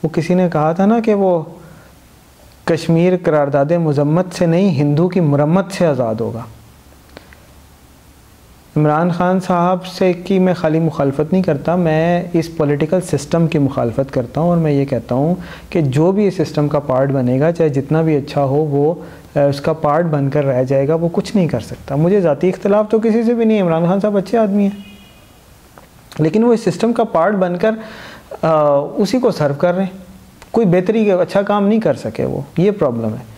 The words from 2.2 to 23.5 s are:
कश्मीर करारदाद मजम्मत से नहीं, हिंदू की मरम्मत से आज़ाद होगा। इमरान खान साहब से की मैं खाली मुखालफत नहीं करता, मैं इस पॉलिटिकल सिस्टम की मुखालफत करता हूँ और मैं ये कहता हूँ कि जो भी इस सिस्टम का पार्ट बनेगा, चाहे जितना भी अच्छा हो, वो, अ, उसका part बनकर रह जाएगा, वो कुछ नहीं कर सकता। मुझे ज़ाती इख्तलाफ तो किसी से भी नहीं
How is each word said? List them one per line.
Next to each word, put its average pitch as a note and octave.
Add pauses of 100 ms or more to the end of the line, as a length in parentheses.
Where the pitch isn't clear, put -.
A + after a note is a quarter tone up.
कश्मीर E3
करारदाद D3
मजम्मत D#3+
से F3
नहीं, F3+
हिंदू D3
की F3+
मरम्मत D#3
से F3
आज़ाद A#2+
होगा। A2+ (2250)
इमरान D3+
खान F3+
साहब F3+
से F3+
की F3+
मैं F#3
खाली D#3+
मुखालफत D#3
नहीं F#3
करता, D#3
मैं E3+
इस E3
पॉलिटिकल D#3
सिस्टम E3
की D3+
मुखालफत C3
करता C3+
हूँ F3
और F3
मैं D#3+
ये C#3
कहता B2
हूँ D3 (280)
कि F#3
जो D3+
भी G3+
इस F3+
सिस्टम D3
का D3
पार्ट C3+
बनेगा, C3+
चाहे E3
जितना C#3
भी D#3+
अच्छा C#3+
हो, C3+
वो, D3+ (320)
अ, C#3+
उसका C#3+
part D#3
बनकर C#3+
रह C3
जाएगा, C#3
वो E3
कुछ F#3+
नहीं F3+
कर B2
सकता। -
मुझे F3+
ज़ाती D#3+
इख्तलाफ G3+
तो A3+
किसी A3+
से A#3
भी A3+
नहीं A3